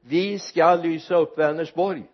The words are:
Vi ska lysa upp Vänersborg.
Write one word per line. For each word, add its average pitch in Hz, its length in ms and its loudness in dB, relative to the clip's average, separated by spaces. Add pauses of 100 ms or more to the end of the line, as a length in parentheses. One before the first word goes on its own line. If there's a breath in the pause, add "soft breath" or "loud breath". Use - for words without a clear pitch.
Vi 185 380 -2
ska 175 360 2
lysa 170 420 -2
upp 160 220 0
Vänersborg. 156 760 -2